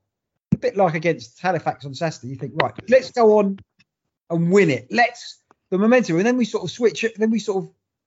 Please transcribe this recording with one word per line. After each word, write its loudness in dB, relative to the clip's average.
a 4
bit -4
like 2
against -4
Halifax -4
on -12
Saturday, -6
you -10
think, -12
"Right, -4
let's 2
go 4
on -2
and 0
win 4
it. -6
Let's, -4
the -2
momentum." 2
And 0
then 2
we 0
sort -4
of -8
switch 0
it, -6
then 0
we 0
sort -4
of -16